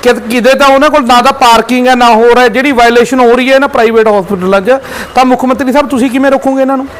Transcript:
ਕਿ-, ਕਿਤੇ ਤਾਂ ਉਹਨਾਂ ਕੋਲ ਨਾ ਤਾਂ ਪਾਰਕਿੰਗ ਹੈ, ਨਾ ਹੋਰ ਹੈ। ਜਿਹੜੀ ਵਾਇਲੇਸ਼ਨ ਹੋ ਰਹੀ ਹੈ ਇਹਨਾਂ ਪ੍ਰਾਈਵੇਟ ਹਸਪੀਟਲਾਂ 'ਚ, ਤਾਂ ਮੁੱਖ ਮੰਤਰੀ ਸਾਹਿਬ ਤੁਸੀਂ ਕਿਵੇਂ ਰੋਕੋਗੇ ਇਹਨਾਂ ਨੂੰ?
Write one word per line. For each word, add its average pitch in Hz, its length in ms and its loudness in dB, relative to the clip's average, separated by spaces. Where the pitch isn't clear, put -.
ਕਿ-, 240 260 0
ਕਿਤੇ 247 240 0
ਤਾਂ 277 140 2
ਉਹਨਾਂ 277 220 2
ਕੋਲ 294 160 0
ਨਾ 240 160 0
ਤਾਂ 262 120 0
ਪਾਰਕਿੰਗ 247 540 0
ਹੈ, 254 80 2
ਨਾ 240 180 2
ਹੋਰ 240 240 4
ਹੈ। 247 100 4
ਜਿਹੜੀ 254 240 -2
ਵਾਇਲੇਸ਼ਨ 240 480 2
ਹੋ 233 160 2
ਰਹੀ 247 140 -2
ਹੈ 269 60 2
ਇਹਨਾਂ 277 140 0
ਪ੍ਰਾਈਵੇਟ 226 380 0
ਹਸਪੀਟਲਾਂ 196 540 -2
'ਚ, 202 100 -2
ਤਾਂ 254 100 2
ਮੁੱਖ 254 200 -2
ਮੰਤਰੀ 254 260 -2
ਸਾਹਿਬ 285 180 0
ਤੁਸੀਂ 269 200 -2
ਕਿਵੇਂ 269 220 0
ਰੋਕੋਗੇ 269 300 -2
ਇਹਨਾਂ 262 160 -2
ਨੂੰ? 269 100 -8